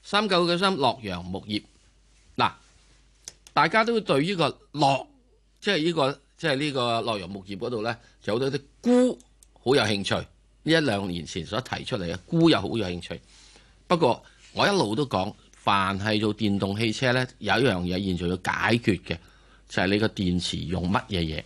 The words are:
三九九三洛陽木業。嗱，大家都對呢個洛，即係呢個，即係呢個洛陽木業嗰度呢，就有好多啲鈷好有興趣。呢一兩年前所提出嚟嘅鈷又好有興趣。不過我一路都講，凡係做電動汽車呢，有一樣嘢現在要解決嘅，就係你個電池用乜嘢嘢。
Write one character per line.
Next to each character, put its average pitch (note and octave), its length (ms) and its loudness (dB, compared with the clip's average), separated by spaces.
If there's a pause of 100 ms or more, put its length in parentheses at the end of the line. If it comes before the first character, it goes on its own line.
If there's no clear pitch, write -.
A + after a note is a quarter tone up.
三 G#3 240 0
九 F3 180 4
九 E3+ 100 0
三 F#3+ 200 2
洛 C3 260 0
陽 F2+ 200 -6
木 F#2 260 -8
業。 G#2 120 -4 (760)
嗱， A#2 160 0 (1000)
大 D3 140 4
家 A3 160 2
都 A3+ 160 2
對 D#3 220 2
呢 F3+ 160 0
個 D3 220 0 (140)
洛， C#3 360 2 (520)
即 G#3 120 -2
係 D#3 100 0
呢 E3+ 100 0
個， C#3+ 280 0 (160)
即 E3 100 -6
係 D3 100 2
呢 D3 140 -2
個 A#2+ 300 0
洛 G#2+ 180 -2
陽 F2+ 80 -8
木 F#2+ 180 -10
業 G2 120 -10
嗰 A#2 140 -6
度 A2 120 -4
呢， A2+ 140 -4 (260)
就 G2+ 120 -2
有 A#2+ 40 0
好 C3+ 120 -2
多 C#3 80 -6
啲 - 40 -8 (200)
鈷 B3 360 4 (460)
好 B2+ 100 4
有 C3+ 80 6
興 G#2 220 0
趣。 A2 100 0 (520)
呢 D3+ 60 2
一 E3 40 4
兩 G#2+ 300 0
年 F2 200 -6
前 E2+ 180 -8
所 G2+ 160 -4
提 - 240 -8
出 B2 140 -6
嚟 E2+ 120 -4
嘅 F2 60 -4 (140)
鈷 E3 180 4
又 C3 100 6
好 F#2+ 100 -4
有 A2 180 -4
興 F2+ 140 -6
趣。 - 200 -12 (680)
不 F3+ 120 2
過 C3 260 2 (280)
我 A2+ 140 2
一 E3 40 4
路 G#2+ 240 0
都 D3 100 0
講， G2+ 280 -2 (200)
凡 G2 480 0
係 G#2+ 180 0
做 G#2 160 0
電 G2+ 240 0
動 G2 200 -2
汽 A2+ 120 0
車 B2 220 0
呢， B2+ 140 0 (120)
有 G2+ 160 -2
一 A#2+ 100 2
樣 F#2+ 180 2
嘢 F#2 200 -2
現 F#2 140 -2
在 E2+ 100 -4
要 F2+ 100 -2
解 F2 420 0
決 G2+ 240 0
嘅， E2 160 -8 (500)
就 - 140 -2
係 F2+ 60 2
你 G2+ 100 2
個 A2 100 2
電 F2+ 340 0
池 - 160 -6
用 F2 320 -4
乜 G#2 160 0
嘢 F#2 140 -4
嘢。 D#2 260 -4